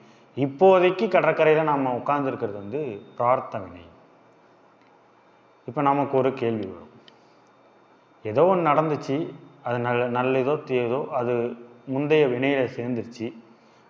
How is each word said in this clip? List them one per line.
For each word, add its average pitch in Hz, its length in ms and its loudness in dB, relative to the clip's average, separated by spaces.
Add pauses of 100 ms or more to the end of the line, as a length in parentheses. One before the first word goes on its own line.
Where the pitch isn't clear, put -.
(380)
இப்போதைக்கு 180 680 4
கடற்கரையில 156 560 4
நாம 139 320 0
உட்கார்ந்துருக்கிறது 123 580 -4
வந்து 104 480 -8 (160)
பிரார்த்த 127 400 0
வினை. 87 280 -14 (1800)
இப்ப 131 140 -4
நமக்கு 139 360 2
ஒரு 131 160 2
கேள்வி 117 320 -2
வரும், 85 240 -14 (1300)
ஏதோ 110 200 2
ஒண்ணு 180 280 2
நடந்துச்சு, 151 600 -2 (300)
அது 123 160 -4
நல்ல, 120 420 0
நல்லதோ 131 340 2 (120)
தீயதோ, 123 420 -2
அது 120 460 -2 (360)
முந்தைய 147 360 2
வினையில 131 360 0 (160)
சேர்ந்துருச்சு, 117 540 -6 (560)